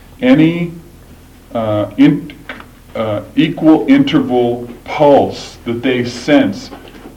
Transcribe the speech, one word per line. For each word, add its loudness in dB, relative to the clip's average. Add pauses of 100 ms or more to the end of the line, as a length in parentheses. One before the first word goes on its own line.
(200)
Any, 2 (840)
uh, -2
in-, 0 (580)
uh, -6 (100)
equal 2
interval 0 (160)
pulse 0
that -6
they -2
sense -2 (460)